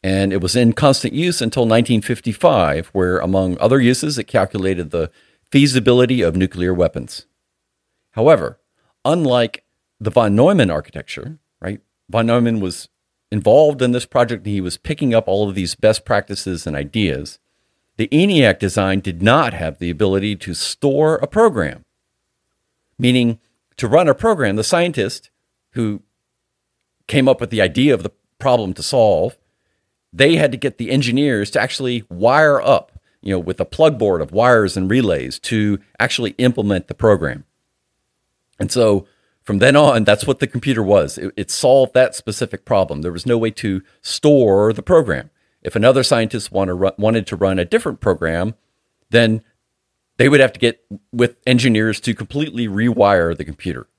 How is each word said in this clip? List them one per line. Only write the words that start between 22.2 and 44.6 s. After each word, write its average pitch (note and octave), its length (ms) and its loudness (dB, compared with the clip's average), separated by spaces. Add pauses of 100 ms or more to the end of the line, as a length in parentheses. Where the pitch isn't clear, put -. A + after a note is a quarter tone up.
Meaning, A#2+ 420 0 (380)
to A#2 100 -4
run D#3+ 180 4
a F#3+ 80 2
program, D#3 420 0
the A2 60 -2
scientist E3+ 680 -4 (400)
who G#2+ 320 -6 (1040)
came C3 200 0
up C3+ 140 2
with A#2+ 100 -6
the G#2+ 120 0
idea B2 320 2
of F2 80 -4
the - 100 -10 (260)
problem A#2 360 0
to - 80 -12
solve, G#2+ 560 0 (760)
they D3 240 2
had D3 160 0
to B2+ 60 -10
get C3+ 200 -6
the A#2 120 -8
engineers B2 600 0
to A2+ 100 -2
actually B2 500 -6
wire C3+ 500 2
up, - 320 0 (300)
you G2 100 -4
know, F#2 60 -2
with F2 200 -6
a F2 60 -2
plug D#3 340 2
board G2 220 0
of D2 100 -6
wires A2 460 2
and F#2+ 140 -2
relays E2+ 480 -2
to G#2 420 -2 (180)
actually A#2 340 -4
implement G#2+ 540 0
the - 80 -12
program. D#2+ 520 0 (1120)
And G2 100 -6
so G#2 360 2 (360)
from G2+ 160 -2
then C3 160 4
on, C#3 300 4
that's G#2 220 2
what C#3 120 -2
the C#3 80 -2
computer B2 360 -4
was. F#2 360 2
It, - 180 -10
it - 140 -8
solved C3 440 2
that B2+ 200 2
specific - 500 -8
problem. D2+ 380 -2
There F2 80 -4
was F2 160 -10
no A#2+ 120 2
way A2+ 140 -2
to F#2+ 300 -6 (180)
store A2 720 2